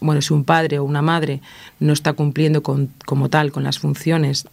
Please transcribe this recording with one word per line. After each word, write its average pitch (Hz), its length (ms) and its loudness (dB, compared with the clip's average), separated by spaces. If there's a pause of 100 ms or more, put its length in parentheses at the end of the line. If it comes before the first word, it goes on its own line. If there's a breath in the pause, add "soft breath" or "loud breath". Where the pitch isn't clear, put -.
bueno, 151 220 0
si - 100 -2
un 151 120 2
padre 160 340 2
o 143 60 -2
una 147 180 -2
madre 151 380 0 (400 loud breath)
no 151 120 2
está 147 200 0
cumpliendo 151 500 0
con, 139 280 -2 (140)
como 135 260 0
tal 151 200 2
con 139 140 -4
las 139 160 -4
funciones 147 720 -2